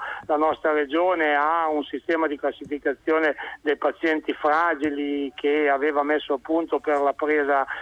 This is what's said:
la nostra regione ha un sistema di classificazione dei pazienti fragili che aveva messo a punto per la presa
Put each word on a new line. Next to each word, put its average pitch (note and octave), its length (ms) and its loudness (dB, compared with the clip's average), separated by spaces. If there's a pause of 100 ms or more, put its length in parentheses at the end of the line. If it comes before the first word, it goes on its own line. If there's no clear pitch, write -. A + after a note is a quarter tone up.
(260)
la D#3 100 0
nostra D#3 360 0
regione D3+ 600 0
ha D#3+ 320 2
un D3+ 160 0
sistema D#3+ 460 -2
di C#3+ 100 -6
classificazione D3 960 -2 (280)
dei D3 140 0
pazienti D#3 560 -2
fragili C#3+ 1000 0
che D3 340 2
aveva C#3+ 360 2
messo D3 300 0
a C3+ 60 -2
punto D#3+ 380 0
per D3 220 0
la C#3 140 2
presa C#3+ 520 0 (160)